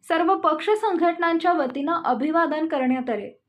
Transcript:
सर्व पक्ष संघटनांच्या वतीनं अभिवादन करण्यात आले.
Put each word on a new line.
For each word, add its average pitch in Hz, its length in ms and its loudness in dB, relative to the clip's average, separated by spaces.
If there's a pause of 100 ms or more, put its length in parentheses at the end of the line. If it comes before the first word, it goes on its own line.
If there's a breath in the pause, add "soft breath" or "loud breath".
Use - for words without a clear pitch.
सर्व 339 260 2
पक्ष 339 360 0
संघटनांच्या 349 800 2
वतीनं 285 400 -2 (120)
अभिवादन 311 640 0
करण्यात 254 440 0
आले. 208 380 -8